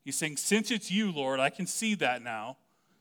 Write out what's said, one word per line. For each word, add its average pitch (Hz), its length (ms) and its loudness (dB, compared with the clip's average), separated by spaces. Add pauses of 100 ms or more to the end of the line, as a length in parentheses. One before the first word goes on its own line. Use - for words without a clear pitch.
He's 139 120 -6
saying, 151 200 -2
"Since 214 340 2
it's 220 200 -2
you, 202 200 2
Lord, 135 300 0
I 135 80 6
can 170 180 -6
see 220 280 0
that 127 280 0
now. 117 360 -6 (420)